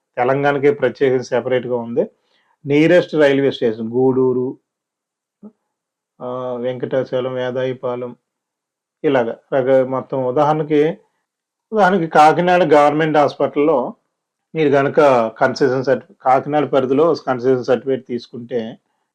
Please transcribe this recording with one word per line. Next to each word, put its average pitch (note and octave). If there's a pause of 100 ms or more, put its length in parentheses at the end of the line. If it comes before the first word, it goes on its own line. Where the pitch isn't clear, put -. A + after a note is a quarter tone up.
(180)
తెలంగాణకి C#3
ప్రత్యేకించి C3
సెపరేట్గా B2
ఉంది. A#2+ (580)
నియరెస్ట్ D#3+
రైల్వే C#3
స్టేషన్ A2+
గూడూరు, B2+ (1600)
ఆ, B2+
వెంకటాచలం, B2+
వేదాయపాలెం, B2+ (880)
ఇలాగ B2+ (200)
రక-, C3
మొత్తం C3
ఉదాహరణకి, D3+ (760)
ఉదాహరణకి F#3
కాకినాడ E3
గవర్నమెంట్ D3+
హాస్పిటల్లో C#3+ (640)
మీరు D#3
కనుక C#3 (280)
కన్సెషన్ C3
సర్టి-, B2
కాకినాడ C3+
పరిధిలో C3+
కన్సెషన్ B2+
సర్టిఫికేట్ B2
తీసుకుంటే, A#2+ (380)